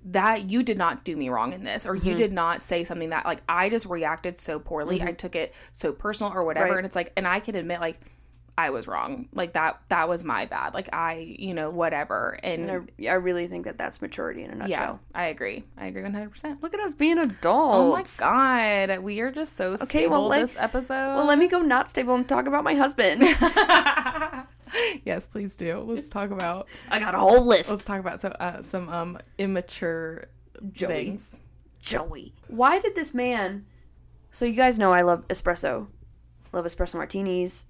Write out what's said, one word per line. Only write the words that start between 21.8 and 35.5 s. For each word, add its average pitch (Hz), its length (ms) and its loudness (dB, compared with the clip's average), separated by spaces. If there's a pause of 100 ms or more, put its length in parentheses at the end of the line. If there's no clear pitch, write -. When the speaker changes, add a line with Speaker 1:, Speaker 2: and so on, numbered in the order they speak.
Speaker 2:
stable 254 240 0
and 247 140 2
talk 262 180 2
about 285 180 2
my 302 100 4
husband. 269 540 4
Speaker 1:
<laughs> 311 1160 4 (580)
Yes, - 240 -4
please 202 280 -10
do. 170 220 -6
Let's 233 320 -8
talk 202 200 -6
about 185 360 -4 (240)
Speaker 2:
I 214 80 0
got 214 160 -2
a - 40 0
whole 240 280 10
list. 190 240 4
Speaker 1:
Let's 208 140 -2
talk 196 160 -4
about 180 200 -6
some, 190 200 -6
uh, 175 220 -6
some, 180 260 -8
um, 170 300 -6 (200)
immature 175 880 -4 (460)
Speaker 2:
Joey. 180 160 -6
Speaker 1:
things. 190 420 -6 (500)
Speaker 2:
Joey. - 540 -8 (140)
Why 262 320 4
did 403 160 -2
this 320 180 -6
man, 214 500 -2 (680)
so - 120 -4
you 233 100 0
guys 254 240 6
know 190 140 6
I 175 100 8
love 175 260 4
espresso. 170 580 -2 (680)